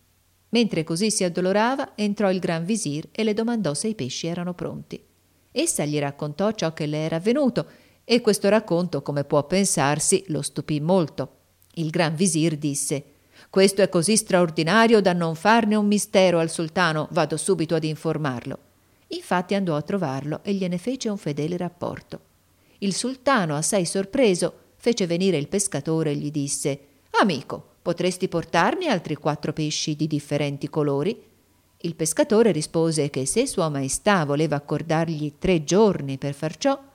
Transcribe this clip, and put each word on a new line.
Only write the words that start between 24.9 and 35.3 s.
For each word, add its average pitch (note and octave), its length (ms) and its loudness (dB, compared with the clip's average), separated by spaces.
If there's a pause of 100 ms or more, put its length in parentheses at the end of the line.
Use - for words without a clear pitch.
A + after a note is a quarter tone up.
venire E3+ 300 2
il C#3+ 100 -2
pescatore D#3+ 640 -2
e D3 60 -2
gli D3 160 -4
disse: C#3+ 540 -4 (340)
"Amico, - 440 0 (180)
potresti F3+ 460 -2
portarmi F#3 580 0
altri E3+ 300 -2
quattro D#3 360 -2
pesci D3+ 440 -4
di D3+ 100 -2
differenti D3 640 -2
colori?" D3 520 0 (580)
Il E3 180 -8
pescatore G3+ 560 4
rispose D#3 580 0
che C3+ 160 -4
se B3+ 220 0
Sua F3 200 -2
Maestà D3 560 0
voleva D3 300 0
accordargli D#3 880 -2